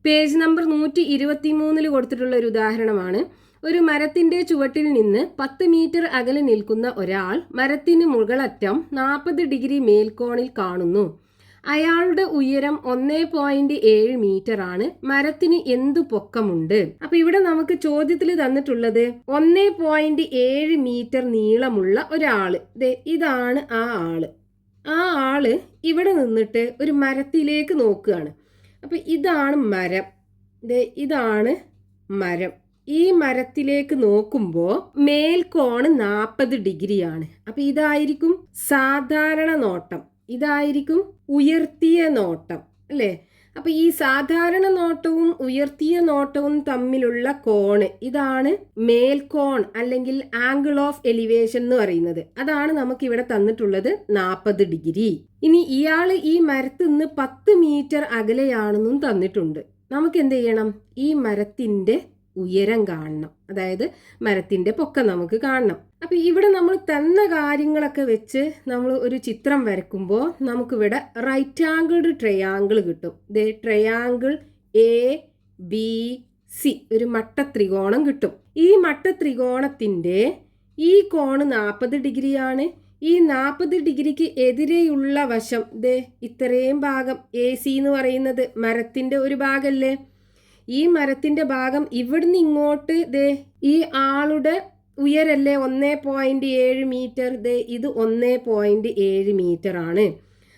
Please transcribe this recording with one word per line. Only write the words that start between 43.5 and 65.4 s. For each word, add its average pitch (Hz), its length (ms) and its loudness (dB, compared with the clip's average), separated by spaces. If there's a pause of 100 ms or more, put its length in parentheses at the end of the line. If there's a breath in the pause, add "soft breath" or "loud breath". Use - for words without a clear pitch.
അപ്പൊ 339 120 -4 (120)
ഈ 330 40 6 (160)
സാധാരണ 330 640 2 (120)
നോട്ടവും 330 500 0 (180)
ഉയർത്തിയ 285 500 -2 (140)
നോട്ടവും 285 440 0 (160)
തമ്മിലുള്ള 247 560 0 (220)
കോണ്, 202 400 2 (200)
ഇതാണ് 269 440 0 (380)
മേൽക്കോൺ 277 720 2 (200)
അല്ലെങ്കിൽ 254 360 -4 (320)
angle 285 400 0
of 285 80 -4 (160)
elevation 226 540 2
എന്ന് 247 160 2
പറയുന്നത്. 170 400 0 (220)
അതാണ് 302 360 0
നമുക്കിവിടെ 247 540 -2
തന്നിട്ടുള്ളത് 208 580 0 (260)
നാപ്പത് 190 540 0
ഡിഗ്രി. 165 400 -2 (360)
ഇനി 339 140 8 (160)
ഇയാള് 330 380 2 (160)
ഈ 330 40 4 (140)
മരത്തിൽ 269 420 -2
നിന്ന് 302 180 0 (100)
പത്ത് 269 340 2 (120)
മീറ്റർ 294 380 -2 (160)
അകലെയാണെന്നും 226 840 0
തന്നിട്ടുണ്ട്. 185 560 -2 (320)
നമുക്ക് 320 300 0
എന്ത് 269 160 2
ചെയ്യണം? 220 320 0 (340)
ഈ 302 40 2 (180)
മരത്തിന്റെ 208 720 -2 (440)
ഉയരം 196 400 0 (100)
കാണണം, 156 400 -8 (180)
അതായത് 190 340 -6 (420 loud breath)
മരത്തിന്റെ 190 520 0
പൊക്കം 294 320 -2
നമുക്ക് 175 340 -2